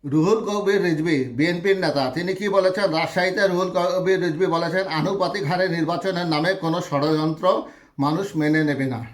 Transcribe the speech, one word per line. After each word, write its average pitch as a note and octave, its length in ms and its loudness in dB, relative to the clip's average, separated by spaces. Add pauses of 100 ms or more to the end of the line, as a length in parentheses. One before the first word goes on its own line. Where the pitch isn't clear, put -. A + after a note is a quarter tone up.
রুহুল D#3+ 400 2
কবির G3+ 380 0
রিজভী, D#3 420 0
বিএনপির F3 540 0
নেতা, C#3+ 340 0
তিনি F3 200 -4
কি G#3 160 -2
বলেছেন? F#3 440 2
রাজশাহীতে F#3 540 0
রুহুল F3+ 240 0
কবির F3+ 500 0
রিজভী F3 240 0
বলেছেন, E3 420 0
"আনুপাতিক F3+ 560 -2
হারে F3+ 240 0
নির্বাচনের E3+ 580 -2
নামে E3 280 0
কোনো E3+ 280 -2
ষড়যন্ত্র D#3 840 0 (360)
মানুষ D#3+ 360 0
মেনে D#3 280 2
নেবে C#3 220 0
না।" A#2 280 -4